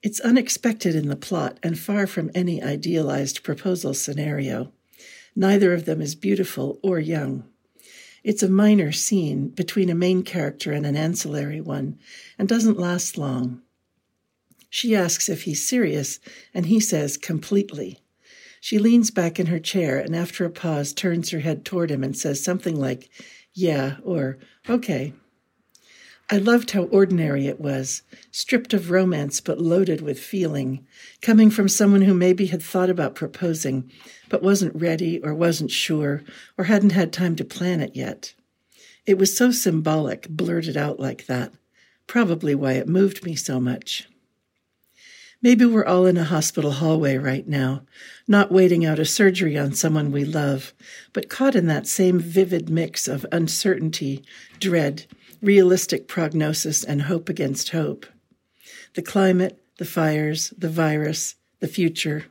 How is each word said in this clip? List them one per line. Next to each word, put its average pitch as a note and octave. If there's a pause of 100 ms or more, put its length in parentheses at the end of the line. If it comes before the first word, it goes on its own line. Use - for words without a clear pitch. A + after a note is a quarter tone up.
It's G#3
unexpected A#3
in D3+
the C#3+
plot D3
and E3
far G3+
from E3
any F3
idealized D3
proposal E3
scenario. C#3+ (640)
Neither F#3+
of E3+
them D#3+
is D3
beautiful F#3
or F#3
young. D3+ (800)
It's G#3
a G3
minor G3
scene D3+
between F3+
a E3+
main F3+
character D3+
and D3
an D3
ancillary D3+
one, C#3+ (360)
and G3
doesn't A3
last F3
long. B2+ (1080)
She A3+
asks F3+
if E3
he's D3
serious, D3+ (340)
and F3+
he A3
says, D3+
"Completely." F3+ (640)
She -
leans A#3
back E3+
in F3
her E3+
chair D#3+
and D3
after E3+
a E3+
pause D#3
turns E3+
her E3
head D3+
toward E3+
him C#3
and C#3+
says C#3+
something F3+
like, C3+ (420)
"Yeah," C#3+
or, C#3+ (300)
"Okay." G#3+ (1160)
I G#3+
loved A#3
how F#3+
ordinary E3
it C#3+
was, C3+ (280)
stripped -
of F3
romance F3
but -
loaded E3+
with D3
feeling, C#3+ (340)
coming A3
from G#3
someone G3+
who F#3+
maybe F3+
had E3
thought F#3
about E3+
proposing, D3+ (380)
but -
wasn't G3
ready E3
or D3+
wasn't E3
sure C#3+ (340)
or F#3
hadn't G3+
had E3+
time E3+
to D#3+
plan F3
it -
yet. - (720)
It F#3+
was F#3+
so B3
symbolic, D#3
blurted E3
out D3
like C3+
that, B2+ (540)
probably E3
why C3+
it C3
moved F#3+
me E3+
so C3+
much. - (1400)
Maybe B3
we're A3+
all F3+
in F3+
a E3
hospital D#3
hallway D3+
right C3+
now, C3+ (440)
not G3+
waiting F3+
out D#3
a D#3+
surgery F#3
on C#3+
someone D3+
we C#3+
love, C#3+ (400)
but -
caught C4
in E3+
that D3
same F3+
vivid E3+
mix D#3+
of C#3+
uncertainty, D#3+ (380)
dread, D#3 (340)
realistic F#3+
prognosis, D#3
and D3
hope E3
against C#3
hope. D3 (880)
The -
climate, F#3 (200)
the F3
fires, D3+
the E3+
virus, D#3 (240)
the F3
future. D#3+